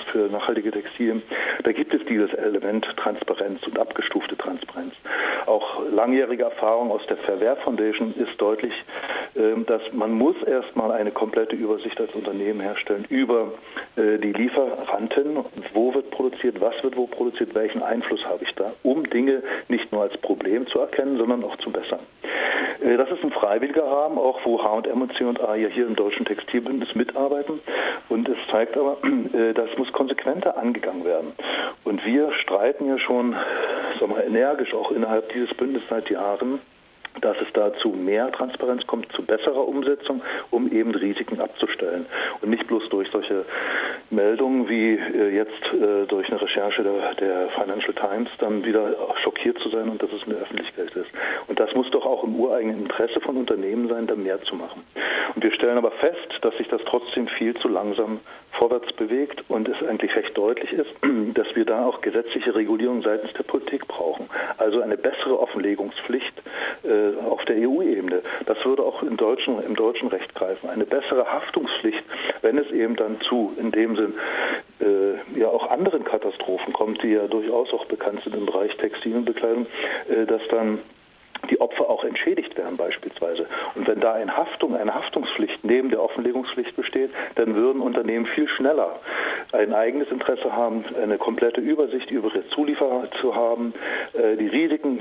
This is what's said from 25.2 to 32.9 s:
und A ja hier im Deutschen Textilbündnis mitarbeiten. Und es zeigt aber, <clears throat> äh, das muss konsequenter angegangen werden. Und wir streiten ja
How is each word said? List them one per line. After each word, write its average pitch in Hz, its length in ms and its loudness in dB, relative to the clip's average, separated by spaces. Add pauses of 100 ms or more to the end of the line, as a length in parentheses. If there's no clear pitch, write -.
und 120 180 0
A 107 140 2
ja 107 120 2
hier 117 200 0
im 110 80 -2
Deutschen 104 300 2
Textilbündnis 120 720 -2
mitarbeiten. 139 640 2 (500)
Und 117 200 0
es 123 80 0 (120)
zeigt 113 280 2
aber, 143 240 2
<clears throat> - 320 2
äh, 113 200 4
das 113 240 0
muss 135 140 0
konsequenter - 680 0
angegangen 104 480 -2
werden. 80 260 0 (520)
Und 101 220 -2
wir 143 280 4
streiten 117 540 2
ja 135 120 2